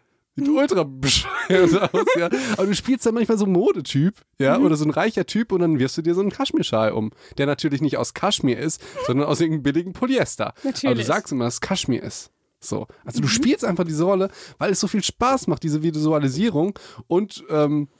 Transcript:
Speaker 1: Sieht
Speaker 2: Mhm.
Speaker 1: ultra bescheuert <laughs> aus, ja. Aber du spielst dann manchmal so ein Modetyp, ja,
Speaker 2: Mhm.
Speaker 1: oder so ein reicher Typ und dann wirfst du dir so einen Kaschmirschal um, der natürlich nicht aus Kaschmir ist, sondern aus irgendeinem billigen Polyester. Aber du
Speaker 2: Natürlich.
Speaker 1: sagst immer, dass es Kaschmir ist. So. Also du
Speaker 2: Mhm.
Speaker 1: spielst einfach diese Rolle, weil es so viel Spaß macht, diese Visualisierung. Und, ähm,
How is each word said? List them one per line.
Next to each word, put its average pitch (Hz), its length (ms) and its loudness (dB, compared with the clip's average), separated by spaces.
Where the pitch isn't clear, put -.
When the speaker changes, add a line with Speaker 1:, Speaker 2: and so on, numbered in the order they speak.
Speaker 1:
Sieht 277 120 -2
Speaker 2:
Mhm. 302 80 4
Speaker 1:
ultra 277 280 2
bescheuert 165 1120 2
<laughs> - 0 -
aus, 440 140 2
ja. 170 100 2
Aber 190 80 2
du 202 80 2
spielst 247 320 0
dann 220 80 2
manchmal 226 240 2
so 208 80 0
ein 190 60 2
Modetyp, 180 640 2
ja, 135 180 4
Speaker 2:
Mhm. 143 80 4
Speaker 1:
oder 156 100 4
so 151 100 0
ein 151 40 0
reicher 185 380 0
Typ 220 240 -2
und 185 100 2
dann 160 160 4
wirfst 131 220 0
du - 20 -2
dir 170 140 0
so 190 60 0
einen 202 100 0
Kaschmirschal 117 600 0
um, 110 180 -2
der 139 80 0
natürlich 143 360 0
nicht 147 160 0
aus - 180 -4
Kaschmir 147 420 0
ist, 147 240 -6
sondern 143 220 0
aus 151 120 0
irgendeinem 160 240 0
billigen 170 300 -2
Polyester. 247 540 -2
Aber - 160 -12
du 269 60 -2
Speaker 2:
Natürlich. 240 360 0
Speaker 1:
sagst 170 260 -2
immer, 123 140 0
dass 120 100 -2
es - 60 -8
Kaschmir - 400 -2
ist. - 300 -14
So. - 280 -6
Also - 160 -6
du 139 60 0
Speaker 2:
Mhm. - 40 0
Speaker 1:
spielst 247 340 0
einfach 185 180 0
diese 160 200 -2
Rolle, 190 260 2
weil 185 140 -2
es 180 80 0
so 202 80 -2
viel 208 160 -2
Spaß 254 420 0
macht, 151 160 -2
diese 151 220 -2
Visualisierung. 156 960 0
Und, 196 420 -2
ähm, 147 380 0